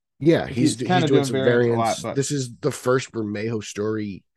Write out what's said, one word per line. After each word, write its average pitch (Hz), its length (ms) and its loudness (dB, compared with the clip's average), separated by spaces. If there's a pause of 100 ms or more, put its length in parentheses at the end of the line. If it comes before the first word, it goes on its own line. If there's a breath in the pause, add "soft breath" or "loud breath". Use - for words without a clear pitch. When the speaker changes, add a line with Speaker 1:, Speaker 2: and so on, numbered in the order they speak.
(200)
Speaker 1:
yeah, 151 280 4
Speaker 2:
He's 117 320 0
Speaker 1:
he's, 127 80 -6
Speaker 2:
kinda 180 140 2
Speaker 1:
he's 156 80 2
doing 143 140 6
Speaker 2:
doing - 20 -
Speaker 1:
some 131 80 -6 (100)
Speaker 2:
variants 120 240 4
a 117 60 2
Speaker 1:
variants. 117 40 0
Speaker 2:
lot, 113 260 0
but 113 120 -6
Speaker 1:
This 139 160 -2
is 127 300 -6
the 139 100 0
first 127 400 0
Bermejo 107 520 -4
story, 104 600 -6 (140)